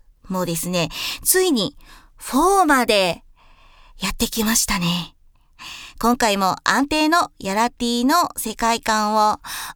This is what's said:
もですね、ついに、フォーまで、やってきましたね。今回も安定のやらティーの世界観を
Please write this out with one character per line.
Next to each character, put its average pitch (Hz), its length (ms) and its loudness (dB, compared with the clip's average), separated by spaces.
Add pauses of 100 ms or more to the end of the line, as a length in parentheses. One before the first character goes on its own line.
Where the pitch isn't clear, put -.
(280)
も 185 160 -2
で 170 120 -4
す 170 120 -6
ね、 170 220 -2 (340)
つ 370 180 2
い 370 100 2
に、 214 260 -2 (380)
フ 349 420 2
ォ 381 40 4
ー - 40 6
ま 262 180 4
で、 190 380 0 (800)
や 190 100 -4
っ - 60 -8
て 233 100 -2
き 226 180 -4
ま 226 100 0
し - 120 0
た 202 120 -2
ね。 175 360 -4 (840)
今 240 180 2
回 208 200 2
も 190 280 0
安 240 220 2
定 311 220 0
の 339 300 2
や 196 160 -6
ら 233 160 2
テ - 160 -6
ィ 240 160 0
ー - 20 0
の 320 320 2
世 214 180 -6
界 233 280 0
観 214 320 0
を 214 260 2 (360)